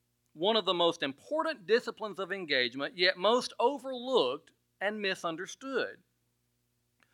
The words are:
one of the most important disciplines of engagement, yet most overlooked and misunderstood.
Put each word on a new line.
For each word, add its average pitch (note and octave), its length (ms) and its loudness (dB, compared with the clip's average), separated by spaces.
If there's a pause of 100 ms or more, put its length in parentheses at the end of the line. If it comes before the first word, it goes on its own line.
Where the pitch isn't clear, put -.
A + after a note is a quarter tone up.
(320)
one F#3+ 240 2
of G#3 80 0
the F#3 100 0
most E3+ 280 2
important B3+ 640 -4
disciplines G#3+ 520 -2
of F#3 140 -6
engagement, C#3+ 640 -2
yet F3+ 220 2
most A3+ 420 2
overlooked A#3+ 920 0 (300)
and G#3 220 -4
misunderstood. F3+ 960 -4 (1160)